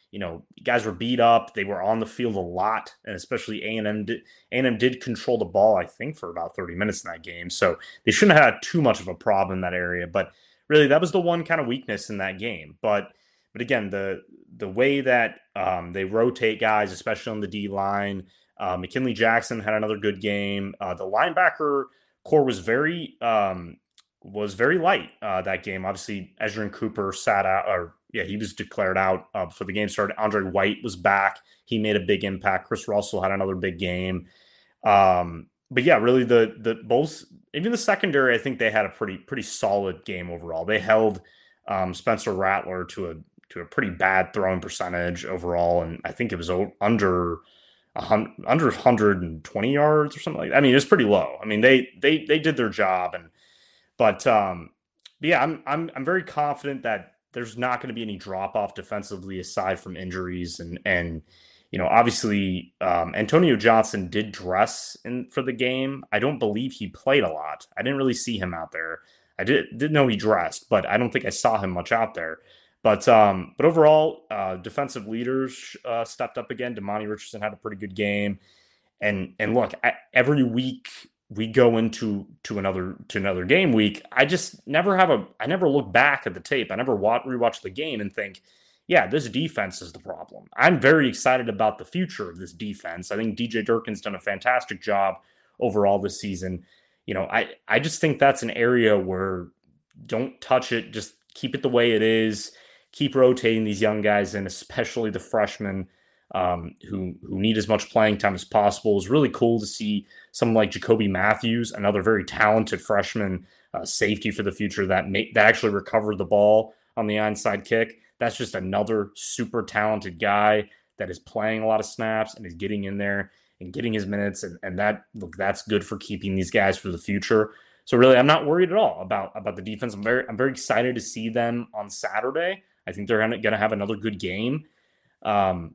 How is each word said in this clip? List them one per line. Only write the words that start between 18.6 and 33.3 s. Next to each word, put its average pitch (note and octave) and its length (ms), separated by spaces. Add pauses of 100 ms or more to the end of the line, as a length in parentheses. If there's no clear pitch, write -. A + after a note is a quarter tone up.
McKinley A#2+ 360
Jackson A2+ 480
had G#2+ 140
another G#2+ 240
good G2 220
game. G2+ 600
Uh, F#2 140
the F2 100
linebacker D3 840 (380)
core D3+ 200
was A#2 160
very, D3 600
um, G2 560 (460)
was G2+ 320
very C3+ 240
light, F3 320 (100)
uh, F#2+ 220
that F#2 200
game. F#2+ 220
Obviously, G2 560
Ezrin G#2+ 320
Cooper G#2 400
sat G2 320
out, F#2+ 240
or F2 260 (180)
yeah, G#2+ 100
he G2 160
was G#2+ 160
declared F#2+ 420
out, F#2+ 380
uh, G2 100
before F2 220
the F#2+ 80
game G#2 160
started. G2+ 280
Andre G#2+ 240
White F#2+ 400
was G#2 140
back. G2 440 (260)
He A2+ 120
made G#2+ 180
a G2+ 40
big F#2 240
impact. F#2+ 440
Chris - 200
Russell G#2 320
had F#2+ 100